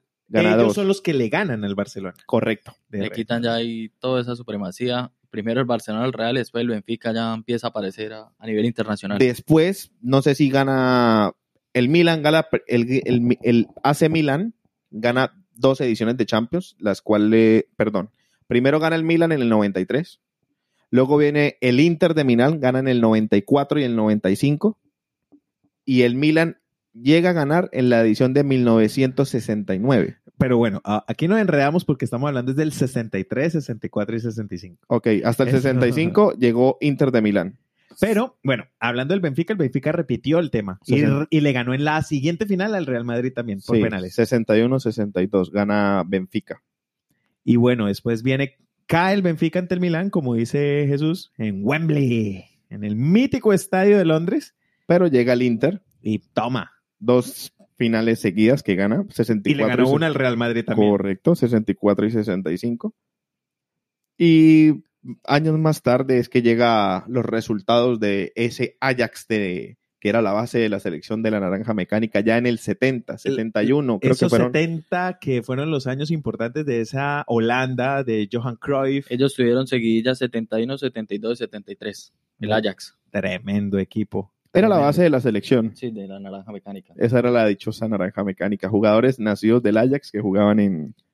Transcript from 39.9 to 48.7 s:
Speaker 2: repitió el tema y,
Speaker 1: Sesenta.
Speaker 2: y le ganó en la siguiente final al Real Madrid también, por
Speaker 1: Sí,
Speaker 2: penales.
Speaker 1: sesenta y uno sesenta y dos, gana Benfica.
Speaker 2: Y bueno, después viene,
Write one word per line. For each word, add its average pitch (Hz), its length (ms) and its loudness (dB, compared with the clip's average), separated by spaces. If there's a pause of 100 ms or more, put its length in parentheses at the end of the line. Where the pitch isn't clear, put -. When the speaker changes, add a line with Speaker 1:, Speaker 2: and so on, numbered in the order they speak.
Speaker 2:
repitió 151 460 -2
el 165 120 -2
tema 101 340 -4
y, 127 100 0
Speaker 1:
Sesenta. 143 340 2
Speaker 2:
y 160 100 2
le 147 140 2
ganó 123 200 -4
en 139 120 -2
la 151 180 0
siguiente 156 420 -4
final 202 300 -2
al 175 100 -4
Real 120 200 -4
Madrid 123 280 -4
también, 110 320 -8
por 117 120 0
Speaker 1:
Sí, 110 40 4
Speaker 2:
penales. 98 320 -4
Speaker 1:
sesenta 113 440 2
y 113 40 4
uno 127 180 2
sesenta 107 420 -4
y 92 60 0
dos, 92 240 0
gana 101 540 0
Benfica. 95 560 -6 (840)
Speaker 2:
Y 120 120 4
bueno, 120 280 2
después 110 380 -4
viene, 135 320 -2 (320)